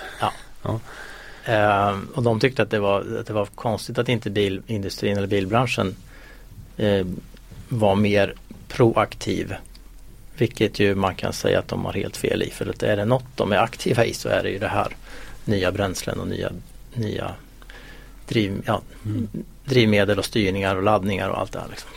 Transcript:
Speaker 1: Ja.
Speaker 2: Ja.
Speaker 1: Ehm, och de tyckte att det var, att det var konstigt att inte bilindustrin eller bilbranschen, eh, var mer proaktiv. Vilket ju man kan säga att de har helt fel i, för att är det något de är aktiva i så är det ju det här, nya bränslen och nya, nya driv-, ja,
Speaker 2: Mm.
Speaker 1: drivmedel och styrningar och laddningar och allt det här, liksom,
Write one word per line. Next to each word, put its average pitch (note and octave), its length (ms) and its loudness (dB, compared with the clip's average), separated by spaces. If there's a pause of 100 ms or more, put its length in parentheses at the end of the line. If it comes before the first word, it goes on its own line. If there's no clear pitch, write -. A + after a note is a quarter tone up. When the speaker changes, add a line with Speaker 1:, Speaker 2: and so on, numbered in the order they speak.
(220)
Speaker 1:
Ja. A2 100 2 (320)
Speaker 2:
Ja. A2+ 160 -2 (640)
Speaker 1:
Ehm, G2+ 680 4
och B2+ 80 0
de A2+ 160 4
tyckte B2+ 240 4
att - 60 -2
det G#2+ 100 0
var, G2 200 4 (200)
att A2 80 -8
det A2 60 -6
var G#2 120 0
konstigt A#2 520 -4
att B2 120 0
inte A2 200 0
bilindustrin G2+ 880 0
eller G2 100 0
bilbranschen, G2+ 680 2 (800)
eh, G2+ 280 2 (640)
var G#2 260 4
mer G2+ 380 4 (340)
proaktiv. G2 880 2 (840)
Vilket - 420 2
ju G2 160 4
man F#2+ 200 2
kan - 180 -4
säga F#2+ 260 2
att F#2+ 80 -2
de F#2+ 180 -2
har F#2 80 -4
helt - 240 -4
fel - 260 0
i, - 60 -2
för - 200 -6
att - 140 -6
är G#2+ 140 2
det G2+ 80 0
något B2+ 200 2 (100)
de G2 160 0
är G2 60 4
aktiva A2+ 480 2
i - 80 0
så - 160 -6
är F#2+ 140 2
det G2 60 -2
ju F#2+ 100 -4
det F#2+ 80 -2
här, G2+ 280 -2 (500)
nya F#2 260 2
bränslen F#2+ 480 -2
och F#2 80 -6
nya, F#2+ 240 -4 (420)
nya G#2 400 -4 (920)
driv-, G2+ 380 0
ja, A2 160 0 (240)
Speaker 2:
Mm. G#2+ 220 -2 (380)
Speaker 1:
drivmedel G#2 540 4
och E2+ 60 0
styrningar G2 500 2
och F#2 80 0
laddningar G2 460 2
och - 100 -2
allt G2 120 -4
det F2+ 80 -8
här, - 100 -8
liksom, - 260 -12